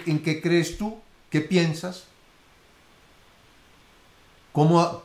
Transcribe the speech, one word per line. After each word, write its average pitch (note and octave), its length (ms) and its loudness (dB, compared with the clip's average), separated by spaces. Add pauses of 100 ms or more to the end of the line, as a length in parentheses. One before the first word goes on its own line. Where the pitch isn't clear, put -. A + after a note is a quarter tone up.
en D3+ 160 0
qué D#3 200 -4
crees E3+ 360 0
tú, G#3+ 220 -8 (320)
qué D#3 100 2
piensas, F3 640 -2 (2500)
cómo, E3+ 540 2